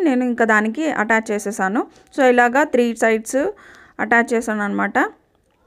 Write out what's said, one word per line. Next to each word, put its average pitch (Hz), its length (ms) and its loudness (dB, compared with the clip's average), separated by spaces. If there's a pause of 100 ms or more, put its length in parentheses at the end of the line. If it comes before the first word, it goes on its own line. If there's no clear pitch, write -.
నేను 254 240 0
ఇంకా 233 140 0 (100)
దానికి 220 280 -2 (200)
అటాచ్ 226 280 0
చేసేసాను. 208 500 -4 (340)
So 294 40 0 (140)
ఇలాగా 240 300 4 (100)
త్రీ 240 140 2 (160)
సైడ్స్ 226 360 0 (640)
అటాచ్ 233 300 2
చేశాను 226 320 -2
అనమాట. 202 340 -2 (680)